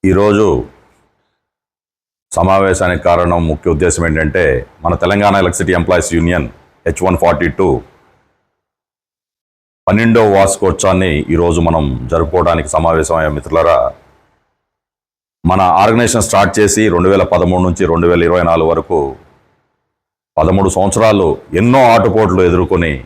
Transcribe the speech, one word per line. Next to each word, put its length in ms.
ఈరోజు 380
సమావేశానికి 720
కారణం, 320
ముఖ్య 240
ఉద్దేశం 340
ఏంటంటే, 340
మన 180
తెలంగాణ 400
ఎలక్ట్రిసిటీ 360
ఎంప్లాయీస్ 380
యూనియన్ 300
హెచ్ 200
వన్ 160
ఫార్టీ 260
టూ 100
పన్నెండవ 480
వార్షికోత్సవాన్ని 760
ఈరోజు 340
మనం 160
జరుపుకోవడానికి 640
సమావేశమయ్యాం. 600
మిత్రులారా, 420
మన 100
ఆర్గనైజేషన్ 460
స్టార్ట్ 320
చేసి 240
రెండు 180
వేల 220
పదమూడు 320
నుంచి 260
రెండు 200
వేల 160
ఇరవై 200
నాలుగు 240
వరకు 260
పదమూడు 380
సంవత్సరాలు 500
ఎన్నో 200
ఆటుపోట్లు 560
ఎదుర్కొని 440